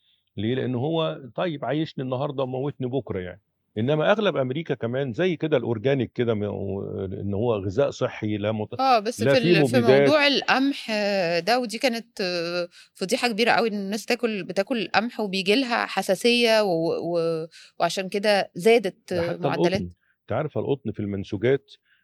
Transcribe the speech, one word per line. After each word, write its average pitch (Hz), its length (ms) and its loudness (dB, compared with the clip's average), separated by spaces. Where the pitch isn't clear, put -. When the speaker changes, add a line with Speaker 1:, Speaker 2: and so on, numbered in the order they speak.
Speaker 1:
ليه؟ 110 180 -2
لأن 123 200 -2
هو 156 460 -2
طيب 160 300 -4
عايشني 151 380 -4
النهاردة 131 400 -4
وموتني 131 440 -4
بكرة 120 320 -4
يعني. 90 220 -10
إنما 151 340 2
أغلب 202 260 2
أمريكا 139 380 -4
كمان 123 380 -4
زي 170 220 0
كده 147 220 0
الأورجانيك 117 560 0
كده، 117 200 0
م-، 104 100 -2
إن 98 200 -4
هو 120 220 0
غذاء 104 340 0
صحي 110 480 -4
لا 101 140 0
مت-، 107 280 -4
Speaker 2:
آه، 262 200 4
بس 214 220 -4
Speaker 1:
لا 139 120 4
Speaker 2:
في 135 80 4
Speaker 1:
فيه 170 200 6
Speaker 2:
ال-، - 60 4
في 120 100 2
Speaker 1:
مبيدات. 262 240 8
Speaker 2:
موضوع 285 260 6
القمح 262 640 2
ده، 208 200 2
ودي 226 180 -4
كانت، 233 440 -4
آه، 175 460 -2
فضيحة 247 340 -2
كبيرة 226 240 2
قوي 220 180 4
إن 202 40 -4
الناس 202 320 -6
تاكل، 220 380 -2
بتاكل 208 340 -2
القمح 214 420 -4
وبيجي 196 360 -2
لها 233 300 -2
حساسية 220 800 0
و-، 165 540 -2
و-، 165 300 -4
وعشان 180 300 -2
كده 202 460 0
زادت 196 580 2
Speaker 1:
ده 175 160 0
حتى 170 80 -6
Speaker 2:
معدلات. 165 200 2
Speaker 1:
القطن. 175 220 -2
أنت - 100 -12
عارف 139 260 -4
القطن 113 340 -2
في - 80 -8
المنسوجات 104 760 -2